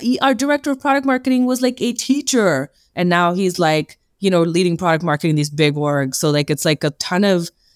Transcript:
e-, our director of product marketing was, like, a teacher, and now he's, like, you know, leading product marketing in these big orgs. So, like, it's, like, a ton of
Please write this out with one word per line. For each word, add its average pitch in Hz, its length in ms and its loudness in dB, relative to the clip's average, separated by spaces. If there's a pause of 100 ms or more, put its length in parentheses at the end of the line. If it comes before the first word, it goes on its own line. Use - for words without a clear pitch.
e-, 247 200 0
our 269 120 2
director 285 380 -2
of 269 80 -4
product 277 260 0
marketing 254 400 0
was, 247 160 -2
like, 254 200 -2
a 247 100 0
teacher, 220 800 0 (240)
and 180 140 0
now 175 240 2
he's, 185 260 -2
like, 156 400 0 (200)
you 196 100 0
know, 175 140 4
leading 170 340 0
product 165 260 0
marketing 160 280 0
in 156 40 2
these 147 140 0
big 147 260 0
orgs. 143 400 -2
So, 156 140 0
like, 147 200 0
it's, 151 140 -4
like, 156 220 0
a 151 60 -2
ton 185 340 -2
of 175 240 0 (260)